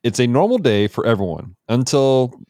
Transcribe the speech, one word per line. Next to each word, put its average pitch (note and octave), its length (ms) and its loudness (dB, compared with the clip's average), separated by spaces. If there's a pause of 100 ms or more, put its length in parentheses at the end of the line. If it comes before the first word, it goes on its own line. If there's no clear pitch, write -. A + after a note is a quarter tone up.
"It's A#2+ 160 -2
a B2 80 2
normal G3 320 2
day G#2 280 2
for - 180 -6
everyone F#2+ 500 -4 (120)
until C3 640 0 (180)